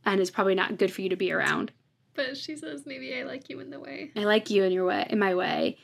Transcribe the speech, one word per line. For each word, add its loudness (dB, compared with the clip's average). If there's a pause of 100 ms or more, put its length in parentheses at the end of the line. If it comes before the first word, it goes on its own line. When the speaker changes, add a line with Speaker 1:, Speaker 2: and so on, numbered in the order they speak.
Speaker 1:
and 4
it's 2
probably 4
not -2
good 2
for -6
you -2
to 0
be -2
around." 0 (420)
Speaker 2:
But -6
she -10
says, -12
"Maybe -10
I -8
like -12
you -12
in -14
the -14
way." -12
Speaker 1:
"I -2
like 4
you 6
in 4
your 2
way, 2
in 0
my 4
way." 0